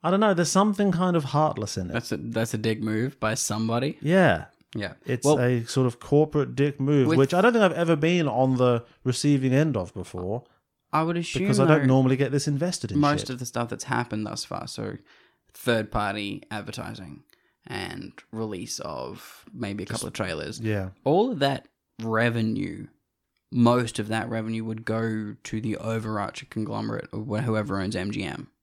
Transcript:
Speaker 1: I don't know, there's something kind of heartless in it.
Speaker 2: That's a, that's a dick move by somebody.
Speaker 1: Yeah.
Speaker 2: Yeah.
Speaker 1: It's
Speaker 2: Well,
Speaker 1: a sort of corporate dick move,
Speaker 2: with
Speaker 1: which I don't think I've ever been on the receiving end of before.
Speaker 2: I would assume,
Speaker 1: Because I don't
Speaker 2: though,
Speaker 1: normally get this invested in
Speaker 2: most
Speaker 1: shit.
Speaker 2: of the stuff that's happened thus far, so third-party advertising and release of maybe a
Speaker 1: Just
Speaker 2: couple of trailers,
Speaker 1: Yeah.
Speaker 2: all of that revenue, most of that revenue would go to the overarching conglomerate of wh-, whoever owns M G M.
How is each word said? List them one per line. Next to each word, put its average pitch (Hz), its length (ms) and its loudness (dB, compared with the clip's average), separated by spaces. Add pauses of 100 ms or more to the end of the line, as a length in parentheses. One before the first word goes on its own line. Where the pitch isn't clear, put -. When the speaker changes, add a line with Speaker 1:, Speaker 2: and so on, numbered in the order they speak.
Speaker 1:
I 170 80 0
don't 196 80 4
know, 214 140 4
there's 165 180 2
something 202 400 2
kind 175 240 2
of 156 100 2
heartless 143 520 0
in 90 120 -4
it. - 40 -8
Speaker 2:
That's - 180 -4
a, 110 60 -4
that's 113 360 -4
a 117 60 -2
dick 110 220 -2
move 110 380 -2
by 110 140 0
somebody. 113 680 -2
Speaker 1:
Yeah. 147 440 4 (300)
Speaker 2:
Yeah. 98 180 -4 (120)
Speaker 1:
It's 127 200 -2
Speaker 2:
Well, - 140 6
Speaker 1:
a 123 260 2
sort 127 220 2
of 117 120 -4
corporate 147 560 2
dick 143 240 0
move, 139 280 4
Speaker 2:
with 156 100 4
Speaker 1:
which 135 160 4
I 180 80 4
don't 233 120 6
think 226 100 4
I've 180 80 6
ever 165 240 2
been 165 320 2
on 131 300 2
the 120 260 4 (200)
receiving 131 500 2
end 147 220 4
of 92 180 -4
before. 92 500 -6 (500)
Speaker 2:
I 151 80 2
would 170 160 0
assume, 170 260 -2
Speaker 1:
Because 190 160 2
I 135 60 8
don't 151 160 8
Speaker 2:
though, 139 60 2
Speaker 1:
normally 131 300 6
get 131 140 0
this 143 160 0
invested 147 440 -2
in 147 80 2
Speaker 2:
most 147 220 2
Speaker 1:
shit. - 100 -8
Speaker 2:
of 127 80 -8
the 127 60 -8
stuff 117 240 -4
that's 117 160 -8
happened 120 420 -4
thus - 180 -8
far, - 220 -10
so 107 300 -8 (560)
third-party 104 960 -2
advertising 104 720 -12 (440)
and 92 460 -10 (180)
release 107 480 -8
of - 640 -12 (100)
maybe 101 300 -6
a - 40 -6
Speaker 1:
Just 113 140 -6
Speaker 2:
couple - 80 -8
of - 40 -16
trailers, 85 460 -6
Speaker 1:
Yeah. 104 300 -2 (140)
Speaker 2:
all 196 280 2
of 175 80 -6
that 139 280 -2 (340)
revenue, 110 840 0 (640)
most 120 480 4
of 107 100 -4
that 113 200 -4
revenue 113 340 -4
would 113 220 -8
go 110 580 -4
to 113 180 -6
the 110 160 -4
overarching 110 720 -6
conglomerate 110 640 -6
of 107 160 -8
wh-, 107 160 -2
whoever 104 380 -2
owns 101 140 -4
M 98 160 -4
G 104 120 -6
M. - 260 -10 (140)